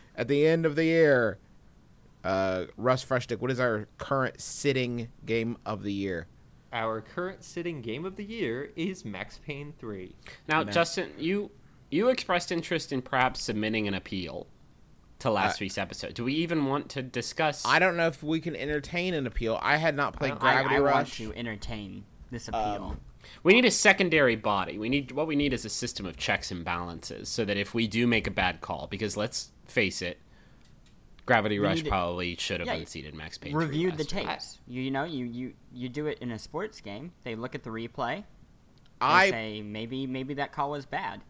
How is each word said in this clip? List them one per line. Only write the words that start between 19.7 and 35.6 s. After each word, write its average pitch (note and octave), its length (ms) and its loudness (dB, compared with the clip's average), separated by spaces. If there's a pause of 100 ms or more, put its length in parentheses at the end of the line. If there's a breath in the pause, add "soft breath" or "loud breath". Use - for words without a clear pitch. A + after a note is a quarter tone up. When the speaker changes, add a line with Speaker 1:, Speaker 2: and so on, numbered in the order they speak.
Speaker 1:
had D#3 180 2
not C#3 180 0
played C#3 180 -2
Speaker 2:
I - 20 -4
don't, C#3+ 80 -6
Speaker 1:
Gravity C3+ 340 4
Speaker 4:
I, - 20 6
I C#3+ 40 6
Speaker 1:
Rush. C#3 400 4
Speaker 4:
want G#2+ 120 -6
to - 60 -8
entertain G#2 640 -6 (280)
this A#2 180 -8
appeal. A2+ 100 -2 (320)
Speaker 1:
Um, - 80 -8 (420 loud breath)
Speaker 3:
We F3+ 120 8
need A#3+ 100 8
a A3+ 80 8
secondary D#3+ 640 6
body. G2 420 0
We G#2+ 120 -2
need, C3+ 240 0
what D3 120 0
we D#3 120 0
need C#3+ 160 2
is A2+ 100 -4
a G#2+ 60 -6
system - 360 -4
of E2+ 120 -8
checks - 340 -2
and E2+ 140 -6
balances, F2 640 -6
so A2+ 160 0
that G2 100 0
if G2+ 180 -2
we A#2 140 2
do A2+ 200 2
make A2+ 200 2
a G2 40 -2
bad F2+ 280 0
call, F2 320 -6
because G2+ 240 -4
let's - 360 -4 (140)
face - 360 0
it, F2 180 -6 (1080 soft breath)
Gravity G#2+ 340 4
Speaker 4:
We G2+ 60 6
Speaker 3:
Rush F#2 120 4
Speaker 4:
need E2 80 -2
to, D3 40 -2
Speaker 3:
probably F2 460 0
should E2+ 240 -4
have E2+ 80 -4
Speaker 4:
yeah, - 80 -2
Speaker 3:
unseated D#2+ 400 -10
Max - 220 -12
Payne C#3+ 180 -8
Speaker 4:
reviewed D#3+ 400 0
Speaker 3:
three D3+ 80 -4
Speaker 4:
the - 0 -
Speaker 3:
last C#3+ 120 -2
week. G3 120 -4
Speaker 4:
tapes. - 400 -8
You, B2 140 -6
you C3+ 100 -2
know, C3+ 140 0
you, C#3+ 200 -6
you, A#2+ 280 -8 (200)